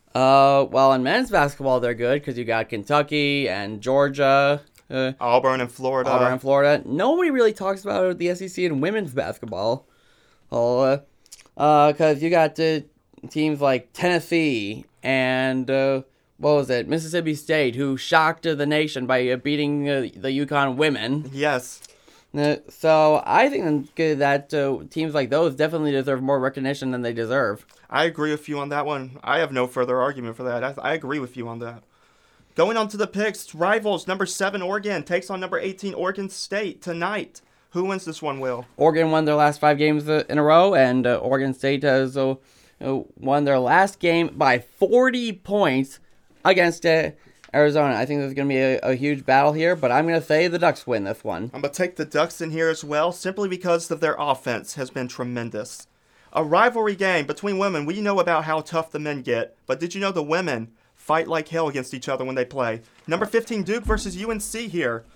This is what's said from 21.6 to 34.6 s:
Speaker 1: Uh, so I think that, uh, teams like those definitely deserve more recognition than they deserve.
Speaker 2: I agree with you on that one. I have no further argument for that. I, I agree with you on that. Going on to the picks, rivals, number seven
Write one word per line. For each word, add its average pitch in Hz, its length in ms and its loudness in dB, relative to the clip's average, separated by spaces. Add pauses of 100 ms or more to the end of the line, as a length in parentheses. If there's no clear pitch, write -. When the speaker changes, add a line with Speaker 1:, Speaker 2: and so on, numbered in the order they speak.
Speaker 1:
Uh, 147 200 2 (120)
so 156 560 4
I 226 240 4
think 151 460 -2
that, 143 580 0
uh, 135 380 -2
teams 156 240 -4
like 131 160 -2
those 147 240 2
definitely 151 380 0
deserve 135 280 -2
more 135 180 0
recognition 135 520 -4
than 123 100 -6
they 120 120 -4
deserve. 113 520 -2 (240)
Speaker 2:
I 139 140 0
agree 151 280 -2
with 151 160 -6
you 147 120 -6
on 143 100 -8
that 143 160 -4
one. 135 380 -8
I 147 160 0
have 147 120 -2
no 127 140 0
further 127 340 -2
argument 127 360 -4
for 127 80 -12
that. 120 200 -4
I, 139 140 -6
I 143 160 -2
agree 151 260 -6
with 123 180 -10
you 117 100 -8
on 117 120 -10
that. 117 240 -14 (720)
Going 208 220 2
on 214 120 -2
to 214 80 -12
the 208 100 -2
picks, 202 480 -6
rivals, 202 520 -2
number 190 180 -4
seven 196 360 -4